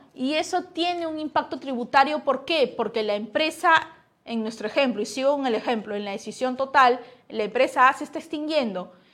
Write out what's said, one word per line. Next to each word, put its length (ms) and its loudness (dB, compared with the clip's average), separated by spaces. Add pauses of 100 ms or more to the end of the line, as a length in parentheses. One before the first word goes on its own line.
(140)
Y 200 -2
eso 300 0
tiene 440 -4
un 120 -6
impacto 400 -4
tributario, 640 0
¿por 200 0
qué? 240 2
Porque 360 -4
la 120 -2
empresa, 720 2 (380)
en 180 -4
nuestro 240 -6
ejemplo, 340 2
y 40 -4
sigo 260 0
con 160 0
el 80 0
ejemplo, 400 -2
en 100 -6
la 60 -8
decisión 460 -6
total, 420 6 (300)
la 140 -4
empresa 440 4
A 60 6
se 100 -10
está 160 -8
extinguiendo 760 -4 (200)